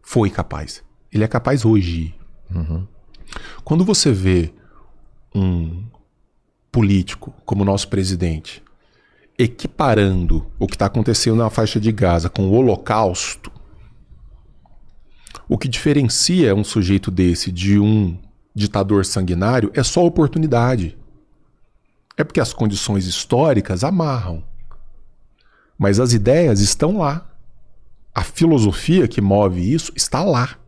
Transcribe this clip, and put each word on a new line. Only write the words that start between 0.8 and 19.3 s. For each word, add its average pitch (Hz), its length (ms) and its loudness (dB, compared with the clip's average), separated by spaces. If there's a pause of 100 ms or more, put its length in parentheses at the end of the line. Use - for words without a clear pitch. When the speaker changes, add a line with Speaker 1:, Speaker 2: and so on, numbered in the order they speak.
Speaker 1:
Ele 107 120 0
é 113 40 -2
capaz 123 360 -2
hoje. 85 500 0 (400)
Speaker 2:
Uhum. 82 320 -4 (760)
Speaker 1:
Quando 165 200 2
você 175 280 2
vê 92 420 2 (800)
um 87 480 -2 (880)
político 98 640 0 (100)
como 101 180 -2
o - 20 2
nosso 98 240 0
presidente 90 760 -4 (760)
equiparando 98 1080 0 (100)
o 95 120 -4
que - 100 -10
tá 101 80 0
acontecendo 110 520 0
na 113 120 2
faixa 110 300 -2
de 110 100 2
Gaza 90 400 0
com - 180 -4
o 95 40 4
Holocausto, 107 1000 0 (2000)
o 110 100 0
que - 80 -6
diferencia 143 880 2
um 104 80 0
sujeito 98 480 0
desse 90 400 0
de 95 260 2
um 101 400 2 (380)
ditador 101 500 0
sanguinário 98 680 0